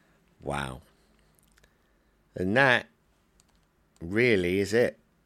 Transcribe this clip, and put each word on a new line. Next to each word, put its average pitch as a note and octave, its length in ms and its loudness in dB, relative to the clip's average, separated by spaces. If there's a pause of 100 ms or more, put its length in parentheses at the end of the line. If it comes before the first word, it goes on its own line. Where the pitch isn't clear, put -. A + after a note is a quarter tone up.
(420)
Wow. C#2 400 -8 (1500)
And F#2+ 220 -2
that C3 300 2 (1120)
really F#2+ 580 0
is G2 140 -2
it. A2+ 240 0 (280)